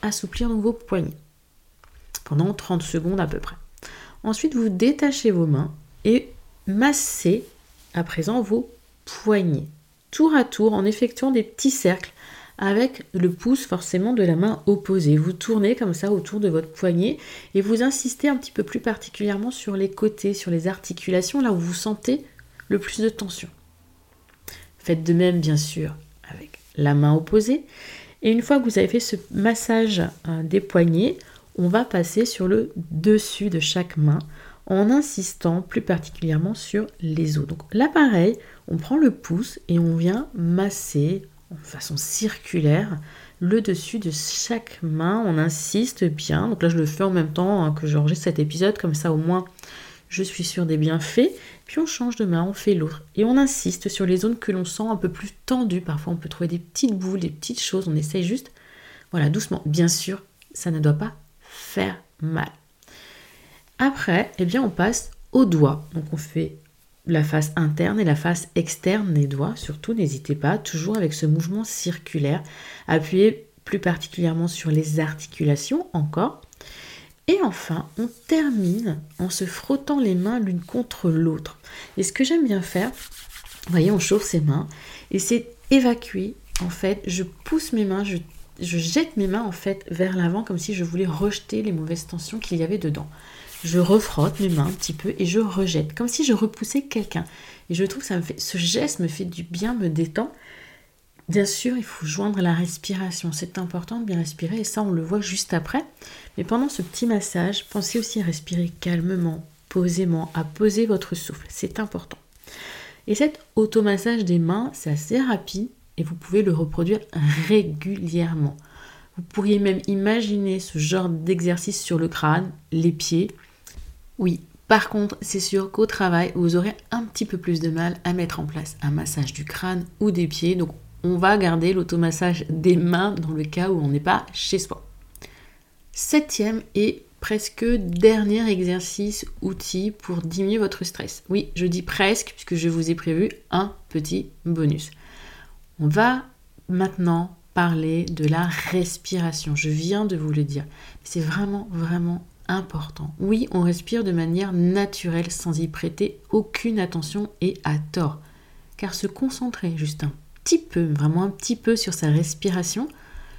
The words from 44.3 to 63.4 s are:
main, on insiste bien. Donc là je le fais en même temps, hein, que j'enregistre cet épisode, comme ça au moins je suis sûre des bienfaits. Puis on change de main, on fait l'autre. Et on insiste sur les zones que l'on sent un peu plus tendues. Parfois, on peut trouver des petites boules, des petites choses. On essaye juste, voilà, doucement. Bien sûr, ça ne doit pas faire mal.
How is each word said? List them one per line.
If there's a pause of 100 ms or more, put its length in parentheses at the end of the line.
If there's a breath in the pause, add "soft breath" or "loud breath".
main,
on
insiste
bien.
Donc
là
je
le
fais
en
même
temps,
hein,
que
j'enregistre
cet
épisode,
comme
ça
au
moins (600 loud breath)
je
suis
sûre
des
bienfaits. (420 loud breath)
Puis
on
change
de
main,
on
fait
l'autre. (100)
Et
on
insiste
sur
les
zones
que
l'on
sent
un
peu
plus (160)
tendues.
Parfois,
on
peut
trouver
des
petites
boules,
des
petites
choses.
On
essaye
juste, (600 loud breath)
voilà,
doucement.
Bien
sûr, (320)
ça
ne
doit
pas (260)
faire (260)
mal. (1300 loud breath)